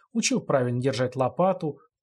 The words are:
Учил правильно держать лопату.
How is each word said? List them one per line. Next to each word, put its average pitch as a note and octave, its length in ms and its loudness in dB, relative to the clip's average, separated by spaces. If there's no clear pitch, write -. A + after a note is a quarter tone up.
Учил A3+ 280 0
правильно B2 400 0
держать B2 340 0
лопату. D#3 640 0